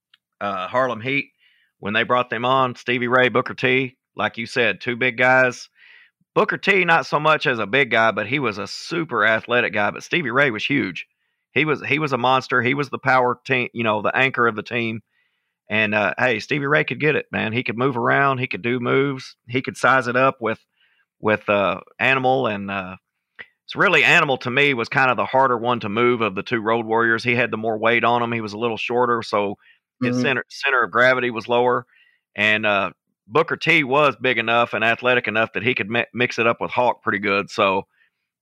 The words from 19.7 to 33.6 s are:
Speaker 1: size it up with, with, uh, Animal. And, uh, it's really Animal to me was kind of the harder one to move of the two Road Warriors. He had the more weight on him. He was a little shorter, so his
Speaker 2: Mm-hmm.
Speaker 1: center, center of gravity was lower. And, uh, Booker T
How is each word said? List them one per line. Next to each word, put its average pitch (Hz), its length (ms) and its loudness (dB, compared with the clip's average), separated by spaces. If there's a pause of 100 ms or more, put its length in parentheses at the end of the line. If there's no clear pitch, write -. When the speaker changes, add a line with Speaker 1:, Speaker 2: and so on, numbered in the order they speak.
Speaker 1:
size 127 300 2
it 120 80 -2
up 131 260 2
with, 110 180 -2 (600)
with, 107 300 0
uh, 98 320 2 (180)
Animal. 131 480 0
And, 101 240 -6
uh, 92 240 -8 (720)
it's - 100 -14
really 160 280 4
Animal 147 360 4
to 123 100 -6
me 139 240 2
was 117 160 -4
kind 135 220 2
of 110 60 0
the 101 80 0
harder 131 320 2
one 117 240 -2
to 107 80 -6
move 120 320 2
of 101 140 -2
the 98 80 -6
two 120 160 -4
Road 113 260 -2
Warriors. 113 380 0
He 123 120 0
had 120 160 0
the 110 60 -4
more 110 200 -4
weight 113 260 2
on 120 200 2
him. 117 80 -2
He 117 100 -4
was 104 120 -8
a 107 40 -10
little 113 200 -2
shorter, 120 440 0
so 104 360 -2 (440)
his 123 140 -2
Speaker 2:
Mm-hmm. 123 60 0
Speaker 1:
center, 131 280 -2
center 131 340 0
of 87 80 -4
gravity 123 380 4
was 110 180 -8
lower. 123 380 2 (500)
And, 107 300 2
uh, 98 260 0 (340)
Booker 143 300 0
T 160 300 2